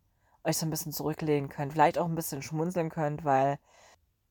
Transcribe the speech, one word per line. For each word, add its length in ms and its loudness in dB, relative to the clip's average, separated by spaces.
euch 140 0
so 80 -4
ein 40 -2
bisschen 240 -6
zurücklehnen 560 0
könnt, 240 -6
vielleicht 240 6
auch 80 2
ein 100 -2
bisschen 260 -4
schmunzeln 480 -2
könnt, 360 -2
weil 340 4